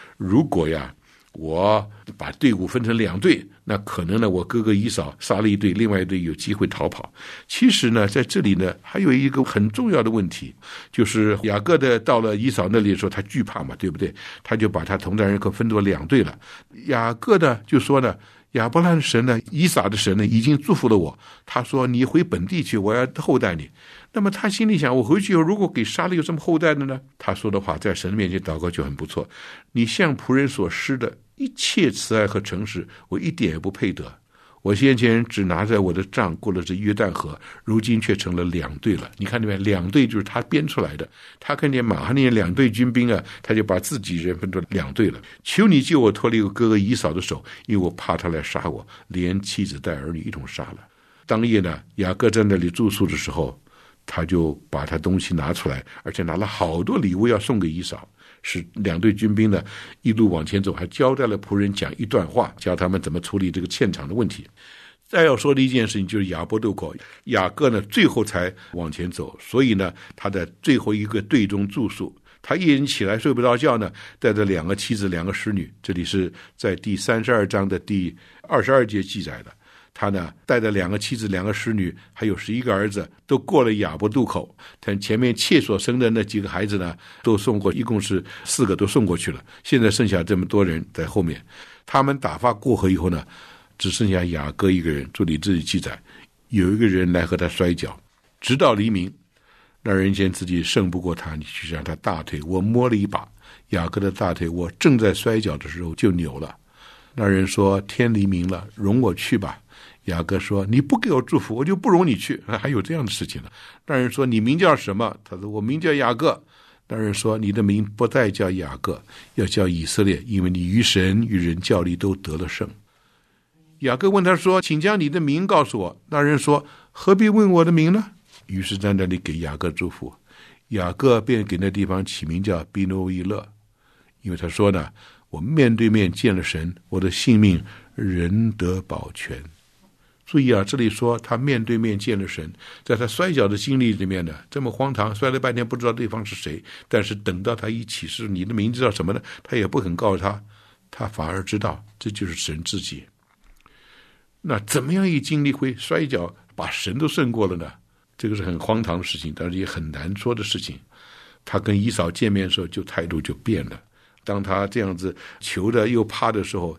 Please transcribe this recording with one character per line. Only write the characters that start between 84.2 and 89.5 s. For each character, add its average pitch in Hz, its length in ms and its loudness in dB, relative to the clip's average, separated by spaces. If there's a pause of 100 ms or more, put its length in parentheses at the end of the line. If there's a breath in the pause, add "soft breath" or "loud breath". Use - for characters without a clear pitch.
口。 - 320 -6 (240 loud breath)
他 101 140 -4
前 107 260 -2
面 123 140 2
妾 143 260 4
所 101 180 0
生 123 200 -2
的 120 100 4
那 110 160 2
几 104 160 -2
个 95 80 -6
孩 92 160 -4
子 101 140 -2
呢， 85 180 -4 (260 loud breath)
都 110 140 4
送 104 220 0
过， 98 160 2
一 123 80 -2
共 110 180 0
是 98 240 -2 (180 loud breath)
四 - 220 0
个 98 100 2
都 98 120 0
送 113 180 2
过 87 100 0
去 85 160 -4
了。 64 140 -12 (180 loud breath)